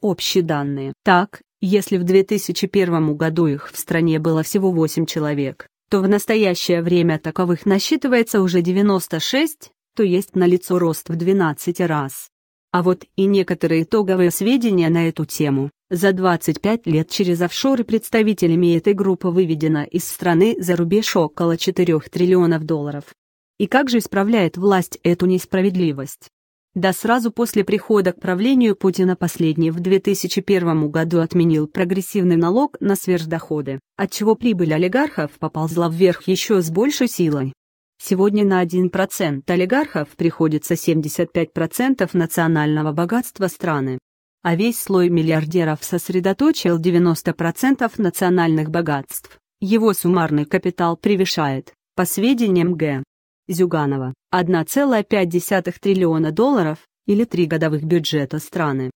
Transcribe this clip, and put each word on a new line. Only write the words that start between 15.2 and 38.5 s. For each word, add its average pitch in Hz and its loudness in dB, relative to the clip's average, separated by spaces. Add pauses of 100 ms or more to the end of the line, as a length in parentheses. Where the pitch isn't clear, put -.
тему. 143 -2 (180)
За 196 0
двадцать 180 0
пять 226 -2
лет 160 0
через 175 0
офшоры 240 0
представителями 180 2
этой 202 2
группы 190 0
выведено 160 0
из - -6
страны 180 2
за 175 -2
рубеж 175 0
около 170 0
четырёх 175 0
триллионов 175 2
долларов. 147 -6 (520)
И 208 -2
как 269 0
же 233 2
исправляет 196 0
власть 190 0
эту 175 0
несправедливость? 185 -2 (460)
Да 190 0
сразу 233 0
после 226 -2
прихода 196 0
к - -10
правлению 220 2
Путина 185 0
последний 165 0
в 165 -6
две 185 2
тысячи 196 -2
первом 170 0
году 165 0
отменил 165 2
прогрессивный 185 0
налог 180 2
на 196 0
сверхдоходы, 160 -4 (180)
отчего 208 0
прибыль 180 0
олигархов 185 -2
поползла 160 -2
вверх 175 0
ещё 185 0
с 160 -4
большей 247 0
силой. 147 -2 (500)
Сегодня 202 2
на 190 2